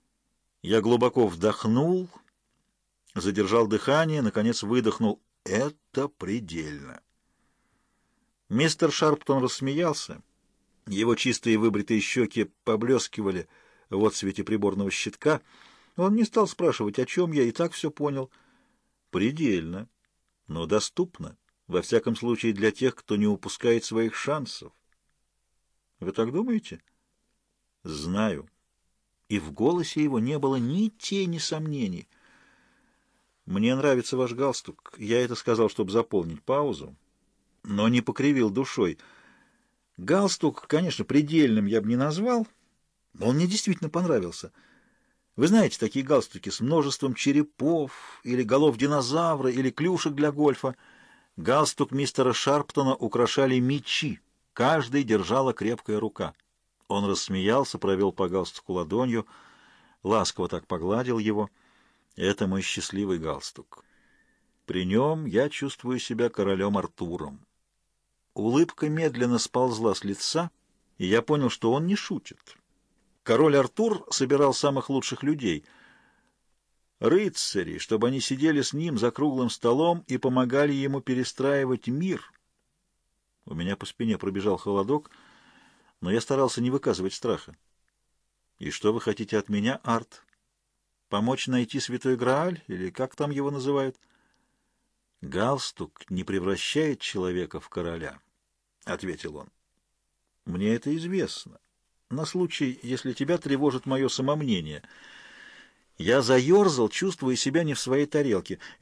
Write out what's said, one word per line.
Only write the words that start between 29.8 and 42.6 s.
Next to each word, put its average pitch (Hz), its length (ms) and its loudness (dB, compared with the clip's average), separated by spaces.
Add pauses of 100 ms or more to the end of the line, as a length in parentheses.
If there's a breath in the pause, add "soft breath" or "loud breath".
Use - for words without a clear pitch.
его 135 160 0
не 131 200 -2
было 135 180 0
ни 156 320 0
тени 190 480 -4
сомнений. 147 720 -6 (1400 soft breath)
"Мне 104 280 0
нравится 135 420 2
ваш 123 160 0
галстук. 127 640 -6
Я 113 240 0
это 120 120 -2
сказал, 113 360 2
чтобы 98 200 -2
заполнить 90 540 0
паузу, 107 540 -4 (640)
но 104 240 0
не 120 140 4
покривил 131 480 2
душой. 104 480 -2 (1000 soft breath)
Галстук, 160 720 0
конечно, 160 380 0
предельным 143 600 4
я 107 140 2
бы 101 80 -2
не 117 80 2
назвал, 196 500 0 (680)